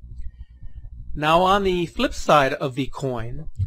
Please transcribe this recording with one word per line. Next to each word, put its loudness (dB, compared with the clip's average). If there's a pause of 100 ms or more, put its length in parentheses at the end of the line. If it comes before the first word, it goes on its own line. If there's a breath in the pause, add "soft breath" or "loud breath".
(1160 soft breath)
Now, 4
on 4
the 0
flip -2
side 4
of -4
the -2
coin, -6 (180)